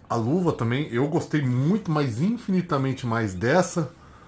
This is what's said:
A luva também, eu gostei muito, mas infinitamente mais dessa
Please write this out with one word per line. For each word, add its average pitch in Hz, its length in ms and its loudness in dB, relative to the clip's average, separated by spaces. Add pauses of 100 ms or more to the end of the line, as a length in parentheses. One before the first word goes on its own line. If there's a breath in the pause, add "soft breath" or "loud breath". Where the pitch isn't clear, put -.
A 113 60 -2
luva 139 380 2
também, 127 360 -2
eu 120 200 0
gostei 156 340 0
muito, 139 480 0
mas 139 300 0
infinitamente 160 840 0
mais 113 280 0
dessa 147 580 2 (360 loud breath)